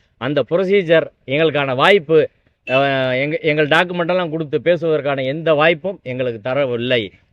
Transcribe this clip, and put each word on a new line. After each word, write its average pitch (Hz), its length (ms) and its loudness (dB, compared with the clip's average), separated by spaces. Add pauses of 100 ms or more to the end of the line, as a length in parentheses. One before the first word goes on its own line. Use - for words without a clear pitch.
(160)
அந்த 135 340 -2
ப்ரொசீஜர் 180 560 2 (200)
எங்களுக்கான 143 480 0
வாய்ப்பு, 160 540 4 (420)
ஆ, 135 420 0
எங்க, 143 300 -2
எங்கள் 151 260 0
டாக்குமெண்ட் 175 400 0
எல்லாம் 180 220 -2
கொடுத்து 151 340 -4
பேசுவதற்கான 151 600 0
எந்த 156 300 0
வாய்ப்பும் 170 480 0
எங்களுக்கு 123 480 -6
தரவில்லை. 123 600 -2 (220)